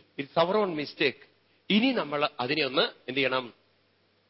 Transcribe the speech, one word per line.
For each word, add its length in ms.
It's 220
our 200
own 100
mistake. 400
ഇനി 200
നമ്മൾ 200
അതിനെ 300
ഒന്ന് 160
എന്ത് 120
ചെയ്യണം? 260